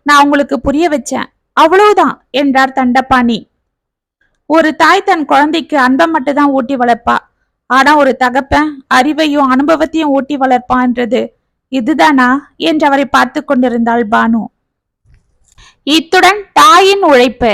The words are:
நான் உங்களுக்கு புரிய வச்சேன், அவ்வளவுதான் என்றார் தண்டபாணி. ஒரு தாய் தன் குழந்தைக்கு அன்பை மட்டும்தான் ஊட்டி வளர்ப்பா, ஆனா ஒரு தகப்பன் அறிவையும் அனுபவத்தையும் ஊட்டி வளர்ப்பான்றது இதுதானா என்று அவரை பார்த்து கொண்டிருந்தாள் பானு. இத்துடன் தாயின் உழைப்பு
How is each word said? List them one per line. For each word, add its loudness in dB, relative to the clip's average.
நான் 4
உங்களுக்கு 0
புரிய -2
வச்சேன், -6
அவ்வளவுதான் 2
என்றார் -2
தண்டபாணி. 0
ஒரு 2
தாய் 2
தன் 0
குழந்தைக்கு 0
அன்பை 0
மட்டும்தான் -2
ஊட்டி -4
வளர்ப்பா, -2
ஆனா 2
ஒரு 2
தகப்பன் -2
அறிவையும் 0
அனுபவத்தையும் -2
ஊட்டி -4
வளர்ப்பான்றது -2
இதுதானா 0
என்று 0
அவரை 0
பார்த்து -2
கொண்டிருந்தாள் -2
பானு. 0
இத்துடன் 0
தாயின் 4
உழைப்பு 2